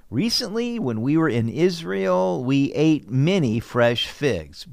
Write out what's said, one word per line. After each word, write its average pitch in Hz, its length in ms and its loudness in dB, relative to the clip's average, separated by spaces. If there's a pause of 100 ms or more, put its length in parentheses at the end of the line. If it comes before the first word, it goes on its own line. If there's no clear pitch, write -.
(120)
Recently, 233 680 -4
when 120 240 -4
we 143 160 2
were 160 100 4
in 117 220 0
Israel, 180 920 0
we 139 300 2
ate 151 360 2
many 135 500 2
fresh 120 480 0
figs. 90 640 -4